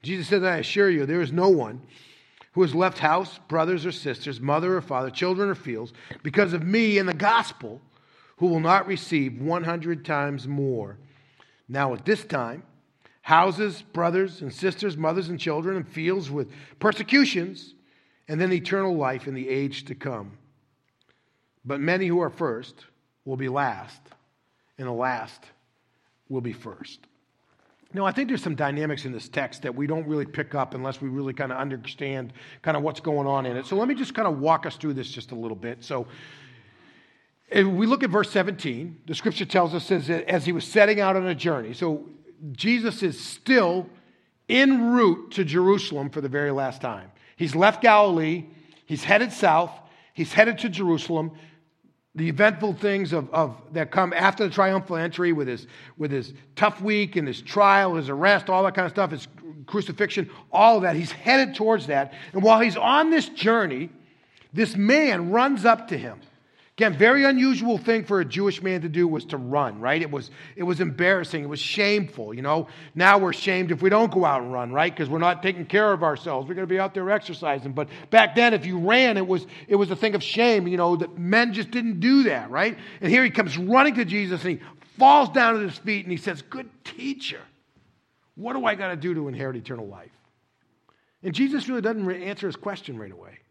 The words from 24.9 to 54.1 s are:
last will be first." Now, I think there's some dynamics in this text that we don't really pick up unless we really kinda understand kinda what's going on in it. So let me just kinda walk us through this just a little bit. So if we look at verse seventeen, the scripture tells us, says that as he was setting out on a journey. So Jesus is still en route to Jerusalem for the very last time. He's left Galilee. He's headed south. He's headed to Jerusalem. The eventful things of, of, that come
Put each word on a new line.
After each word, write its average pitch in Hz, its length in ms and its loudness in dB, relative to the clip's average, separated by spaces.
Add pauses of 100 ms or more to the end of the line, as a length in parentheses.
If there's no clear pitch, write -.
last 117 500 -6 (880)
will 131 120 -6
be 120 120 -8
first." - 480 -18 (880)
Now, 196 140 -4
I 190 60 0
think 262 160 -4
there's 254 160 -4
some 165 100 -4
dynamics 147 520 -4
in 131 60 -8
this 113 160 -12
text - 360 -6
that 127 100 -6
we 143 140 -6
don't 160 200 -6
really 147 200 -4
pick 147 260 -8
up 135 220 -4
unless 131 260 -8
we 139 80 -8
really 135 240 -6
kinda 131 240 -6
understand 135 760 -8 (300)
kinda 151 160 -2
what's 147 200 -4
going 147 280 -2
on 135 200 -2
in 123 100 -4
it. 135 80 -8
So 190 100 -6
let 226 120 0
me 277 80 0
just 254 180 -6
kinda 214 160 -2
walk 156 380 0
us 135 100 -10
through 151 160 -6
this 131 160 -8
just - 220 -16
a 127 40 -12
little 113 220 -8
bit. 117 260 -12
So 123 220 -6 (1400)
if 202 160 4
we 196 220 0
look 269 160 0
at 208 80 -2
verse 208 180 0
seventeen, 170 800 -4
the - 80 -8
scripture 214 300 -4
tells 170 280 2
us, 170 120 -6
says 165 200 0
that 170 240 -2
as 170 160 0
he 175 60 0
was 170 140 -4
setting 208 340 4
out 190 160 2
on 185 100 0
a 180 100 -2
journey. 123 380 -2
So 156 340 -4 (440)
Jesus 220 500 -2
is 165 180 -2
still 185 720 0 (580)
en 247 440 4
route 226 400 4
to 196 120 -2
Jerusalem 165 680 0
for 151 100 -6
the 139 80 -6
very 143 220 -2
last 135 300 -4
time. 98 300 -10 (260)
He's 156 180 -4
left 208 260 4
Galilee. 175 640 6 (400)
He's 156 180 -6
headed 208 280 4
south. 170 400 2 (420)
He's - 180 -6
headed 220 280 6
to 233 100 -4
Jerusalem. 165 600 -2 (840)
The 160 120 -2
eventful 196 460 2
things 196 400 -2
of, 139 180 -4
of, 156 300 -2 (120)
that 156 180 -4
come 180 220 2